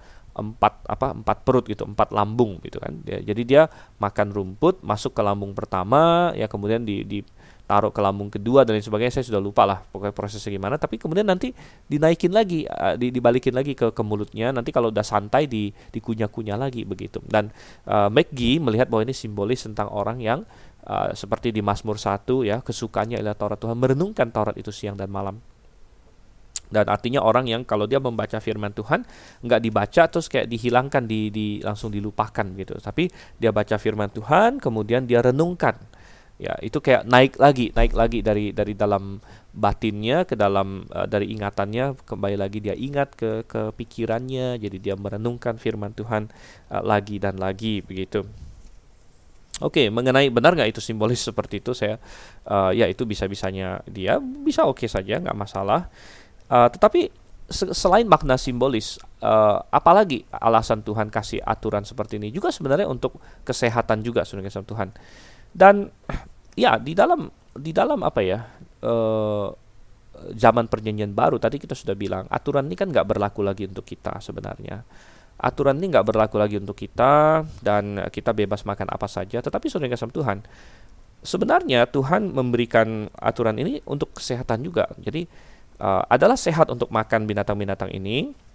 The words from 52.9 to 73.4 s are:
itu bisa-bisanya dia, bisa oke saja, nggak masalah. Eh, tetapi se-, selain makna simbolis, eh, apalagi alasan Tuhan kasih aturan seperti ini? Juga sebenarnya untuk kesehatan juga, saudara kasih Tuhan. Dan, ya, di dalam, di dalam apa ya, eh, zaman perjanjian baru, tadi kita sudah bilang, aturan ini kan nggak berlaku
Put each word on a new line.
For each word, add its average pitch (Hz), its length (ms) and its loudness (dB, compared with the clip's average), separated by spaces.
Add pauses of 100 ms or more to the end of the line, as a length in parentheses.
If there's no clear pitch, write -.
itu 117 160 -4
bisa-bisanya 95 800 -6
dia, 101 320 0
bisa 277 480 -2
oke - 180 -2
saja, 104 320 -4
nggak 180 220 -4
masalah. 101 500 -2 (580)
Eh, 120 220 6
tetapi - 400 4 (400)
se-, - 240 -4
selain 196 320 4
makna 151 320 4
simbolis, 123 640 0 (240)
eh, 107 320 6 (160)
apalagi 170 560 6
alasan 113 560 2
Tuhan 107 240 -2
kasih 110 320 -4
aturan 110 400 -2
seperti 107 400 -8
ini? 104 80 -6
Juga 196 240 -4
sebenarnya 151 320 0
untuk 131 320 -4 (240)
kesehatan 117 640 0
juga, 117 160 0
saudara 98 260 -6
kasih 98 220 -10
Tuhan. 107 240 -6 (640)
Dan, 196 320 8 (640)
ya, 202 240 4
di 123 160 -4
dalam, 269 400 2 (180)
di 151 220 -10
dalam 220 320 2
apa - 160 0
ya, 101 240 0 (400)
eh, 110 640 0 (880)
zaman 117 320 6
perjanjian 107 480 -4
baru, 127 240 2
tadi 117 160 0
kita - 160 -10
sudah - 240 -6
bilang, 95 320 -4
aturan 143 400 -2
ini 180 80 -8
kan 190 160 -2
nggak 101 160 2
berlaku 101 320 -2